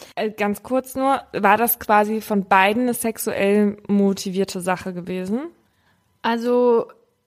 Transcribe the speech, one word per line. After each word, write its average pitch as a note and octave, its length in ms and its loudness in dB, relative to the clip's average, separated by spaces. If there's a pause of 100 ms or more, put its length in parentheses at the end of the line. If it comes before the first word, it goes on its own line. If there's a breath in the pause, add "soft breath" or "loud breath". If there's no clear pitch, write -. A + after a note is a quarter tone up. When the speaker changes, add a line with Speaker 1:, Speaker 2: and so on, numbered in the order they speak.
(160 loud breath)
Speaker 1:
Äh, G#3 140 -4
ganz G3+ 340 -4
kurz B3+ 320 -4
nur, C4+ 260 0 (100)
war G3+ 240 2
das A3+ 220 -2
quasi G#3+ 420 2
von G3+ 240 -2
beiden G3+ 380 4
eine A#3+ 120 0
sexuell G#3 840 0 (100)
motivierte G3 760 0
Sache F#3 320 -4
gewesen? F#3 500 -6 (800)
Speaker 2:
Also, A#3 640 2 (400)